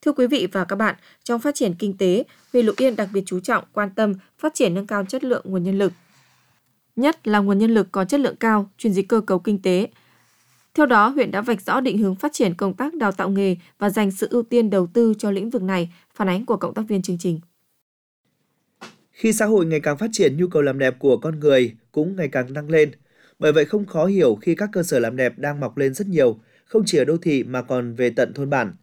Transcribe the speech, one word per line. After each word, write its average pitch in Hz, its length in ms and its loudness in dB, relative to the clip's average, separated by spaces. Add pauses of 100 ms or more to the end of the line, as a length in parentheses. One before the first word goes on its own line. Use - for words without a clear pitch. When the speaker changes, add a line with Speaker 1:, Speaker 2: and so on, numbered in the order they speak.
Speaker 1:
Thưa 294 100 0
quý 254 140 2
vị 233 260 0
và 190 120 -2
các 196 120 -6
bạn, 208 180 0 (300)
trong 233 160 -2
phát 285 140 -2
triển 202 200 -2
kinh 196 220 -4
tế, 196 280 2 (280)
huyện 247 140 4
Lục 208 100 0
Yên 247 200 2
đặc 208 160 -4
biệt 196 140 -2
chú 180 140 -6
trọng, 214 320 -2
quan 202 240 -4
tâm, 208 180 0 (240)
phát 311 160 -4
triển, 190 200 2
nâng 196 120 -4
cao 202 180 -4
chất 262 200 -8
lượng 247 240 -2
nguồn 190 140 -2
nhân 190 160 -2
lực, 196 140 2 (1040)
nhất 285 300 0
là 214 120 2
nguồn 202 200 2
nhân 226 160 4
lực 208 180 2
có 190 120 0
chất 285 160 0
lượng 254 160 -2
cao, 214 420 0
chuyển 220 140 0
dịch 190 160 -2
cơ 226 120 2
cấu 190 180 -2
kinh 196 240 -4
tế. 185 260 0 (840)
Theo 302 120 4
đó, 226 220 4
huyện 262 220 0
đã 190 100 -2
vạch 226 220 -2
rõ 247 180 -2
định 226 180 -2
hướng 196 160 0
phát 294 180 -6
triển 185 220 0
công 190 200 -4
tác 285 200 -6
đào 233 180 -2
tạo 190 180 -4
nghề 196 260 0 (220)
và 208 120 0
dành 208 200 0
sự 196 200 -6
ưu 240 120 0
tiên 233 280 0
đầu 185 160 2
tư 226 320 2
cho 214 120 -4
lĩnh 196 200 -4
vực 240 120 -2
này. 180 320 -2 (200)
Phản 196 140 -2
ánh 190 180 -2
của 220 100 -2
cộng - 180 -6
tác 220 140 -4
viên 196 140 -2
chương 180 160 -6
trình. 170 220 -4 (1700)
Speaker 2:
Khi - 220 0
xã 220 140 2
hội 208 200 4
ngày 160 140 0
càng 147 180 -2
phát 226 140 -4
triển, 151 240 2
nhu 180 100 0
cầu 160 160 2
làm 135 160 0
đẹp 131 200 0
của 131 180 4
con 156 240 -4
người 135 340 4 (180)
cũng 175 240 -2
ngày 165 120 -2
càng 131 260 -4
tăng 147 160 -8
lên. 151 200 4 (480)
Bởi 151 140 2
vậy, 151 120 4
không 202 220 -2
khó 160 200 0
hiểu 160 360 4
khi 170 120 2
các 208 180 -4
cơ 175 100 0
sở 156 160 0
làm 117 180 0
đẹp 127 220 -2
đang 143 220 -6
mọc 123 160 -6
lên 135 180 0
rất 196 120 -6
nhiều, 139 320 2 (260)
không 226 220 0
chỉ - 120 0
ở 127 60 4
đô 151 120 0
thị 147 280 0
mà 127 180 -6
còn 123 320 -4
về 123 160 0
tận 117 240 0
thôn 139 160 -6
bản. 117 320 -2